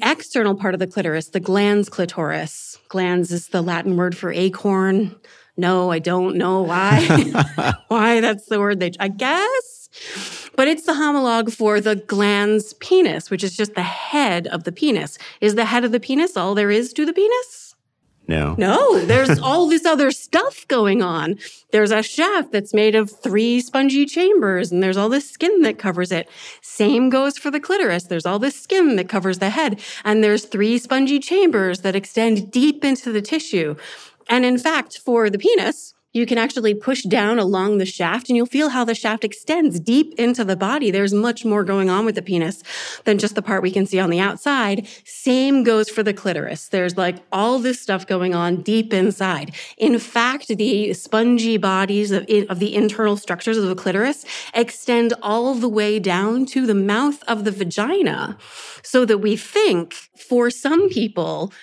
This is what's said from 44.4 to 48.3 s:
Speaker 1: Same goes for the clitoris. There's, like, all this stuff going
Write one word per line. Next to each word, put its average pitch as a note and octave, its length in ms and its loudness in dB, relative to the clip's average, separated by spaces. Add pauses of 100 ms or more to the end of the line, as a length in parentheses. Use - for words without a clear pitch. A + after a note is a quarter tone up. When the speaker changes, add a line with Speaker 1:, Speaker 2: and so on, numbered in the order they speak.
Speaker 1:
Same C4 580 2
goes G#3+ 240 4
for - 140 -4
the G3+ 120 0
clitoris. E3+ 560 -6
There's, F3+ 280 -2
like, F3+ 200 -2 (140)
all A3+ 280 0
this B3 200 -2
stuff F#3+ 280 -4
going F#3 260 0